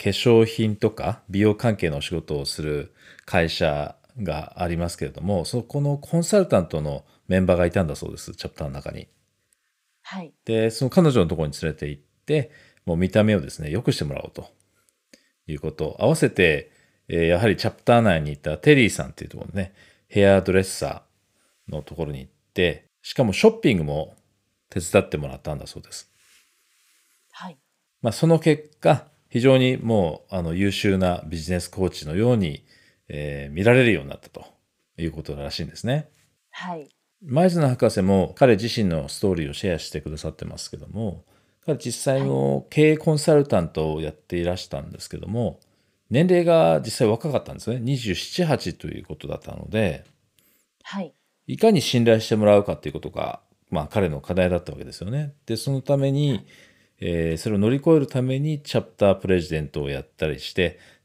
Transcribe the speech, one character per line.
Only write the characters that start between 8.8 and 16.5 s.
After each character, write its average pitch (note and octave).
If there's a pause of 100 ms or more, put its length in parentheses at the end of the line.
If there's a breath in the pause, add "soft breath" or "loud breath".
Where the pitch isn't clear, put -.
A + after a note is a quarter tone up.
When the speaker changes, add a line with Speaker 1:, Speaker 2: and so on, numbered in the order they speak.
Speaker 1:
に。 - (960)
Speaker 2:
は F#3+
い。 D#3+ (120)
Speaker 1:
で、 A2+
そ A#2+
の B2
彼 E3
女 A#2+
の E2+
と E2
こ D#2
ろ D#2
に C#2+
連 D#2+
れ C#2+
て D2
行 C#2+
っ - (240)
て、 D3 (340 soft breath)
も F2
う E2
見 F#2
た G#2+
目 G#2+
を F2
で C2+
す -
ね、 D2+
良 G2
く C3
し -
て -
も C#2+
ら -
お -
う -
と - (960 soft breath)
い D#2
う C#2+
こ D#2
と。 -
合 A2
わ D#3
せ C#3+
て、 D#2+ (360 soft breath)